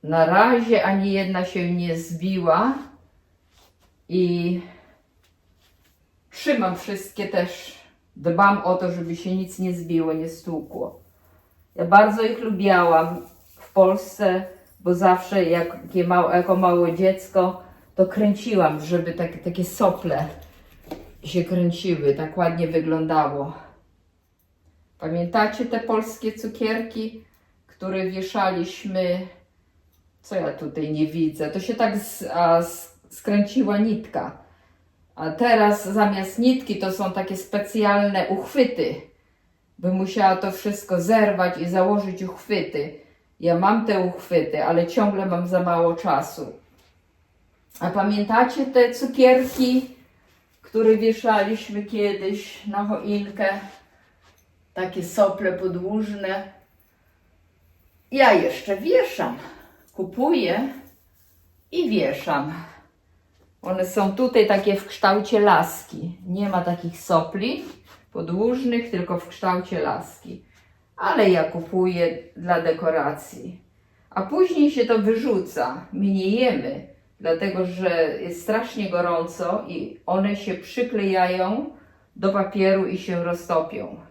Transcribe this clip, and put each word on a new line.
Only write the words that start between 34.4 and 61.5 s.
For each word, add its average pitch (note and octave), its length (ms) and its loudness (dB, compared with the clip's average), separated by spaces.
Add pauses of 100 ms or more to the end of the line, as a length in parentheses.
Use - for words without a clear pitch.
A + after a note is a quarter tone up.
A D#3 160 -6
teraz G#3 580 4
zamiast G3+ 500 0
nitki B3 400 2
to F#3+ 120 -2
są F#3+ 200 -2
takie F#3+ 260 -6
specjalne G3+ 920 2
uchwyty. - 720 0 (800)
Bym F#3 160 -2
musiała F#3+ 400 2
to F#3 160 -4
wszystko F#3+ 500 -4
zerwać F#3 560 2
i E3+ 120 -4
założyć F#3+ 540 0
uchwyty. F#3 760 -6 (400)
Ja E3+ 200 2
mam G#3+ 260 4
te G3 140 0
uchwyty, D#3+ 640 -2
ale E3+ 240 2
ciągle G3+ 380 0
mam F3+ 220 -2
za F3+ 160 0
mało E3+ 320 2
czasu. - 580 -4 (1300)
A F3+ 100 -2
pamiętacie G#3 760 2
te B3 280 4
cukierki, B3+ 1040 2 (640)
które A3 360 4
wieszaliśmy G#3+ 840 0
kiedyś G#3 840 -4
na G#3 180 -4
choinkę? G#3 640 -2 (1200)
Takie F#3 300 -6
sople G3 500 2
podłużne. G3 960 -6 (1600)
Ja B3+ 220 6
jeszcze F#3+ 440 0
wieszam. B3 600 0 (560)
Kupuję A#3+ 760 0 (1040)